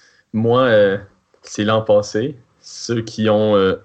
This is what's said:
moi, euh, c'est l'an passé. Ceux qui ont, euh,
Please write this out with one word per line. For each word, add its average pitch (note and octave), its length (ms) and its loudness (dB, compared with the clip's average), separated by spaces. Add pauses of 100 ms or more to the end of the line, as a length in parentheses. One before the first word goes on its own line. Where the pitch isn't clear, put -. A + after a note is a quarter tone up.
(320)
moi, A#2 320 2
euh, G#2 340 4 (440)
c'est - 220 -6
l'an A2 180 0
passé. A2 540 0 (240)
Ceux - 420 -8
qui A2 280 -4
ont, G#2+ 260 2
euh, F#2+ 280 0